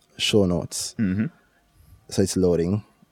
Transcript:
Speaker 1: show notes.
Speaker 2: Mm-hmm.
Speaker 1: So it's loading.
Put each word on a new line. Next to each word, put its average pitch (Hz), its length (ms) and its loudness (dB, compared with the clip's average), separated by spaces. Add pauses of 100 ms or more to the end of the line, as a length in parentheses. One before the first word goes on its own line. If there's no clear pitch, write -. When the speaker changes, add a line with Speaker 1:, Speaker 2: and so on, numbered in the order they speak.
(180)
Speaker 1:
show 101 260 2
notes. - 560 -4
Speaker 2:
Mm-hmm. 104 260 0 (840)
Speaker 1:
So 107 120 0
it's 95 140 0
loading. 90 480 0 (280)